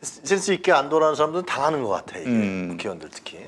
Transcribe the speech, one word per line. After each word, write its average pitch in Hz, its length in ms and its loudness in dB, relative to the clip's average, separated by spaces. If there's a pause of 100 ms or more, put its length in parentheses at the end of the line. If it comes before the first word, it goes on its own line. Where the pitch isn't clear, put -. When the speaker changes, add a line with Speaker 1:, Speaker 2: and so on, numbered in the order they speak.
Speaker 1:
센스 196 500 -2
있게 180 200 2
안도라는 151 440 4
사람들은 156 300 0
당하는 143 380 0
것 107 60 -2
같아, 92 300 -4
이게. 87 100 -6
Speaker 2:
음. 95 420 0
Speaker 1:
국회의원들 87 400 -8
특히. - 360 -16